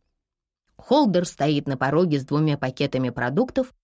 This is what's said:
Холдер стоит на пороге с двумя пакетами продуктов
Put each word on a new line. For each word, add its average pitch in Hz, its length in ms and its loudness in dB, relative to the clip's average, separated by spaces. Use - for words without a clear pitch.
Холдер 208 500 2
стоит 143 420 -2
на 135 80 -2
пороге 147 440 2
с 127 40 -8
двумя 147 320 0
пакетами 131 540 -2
продуктов 190 720 -2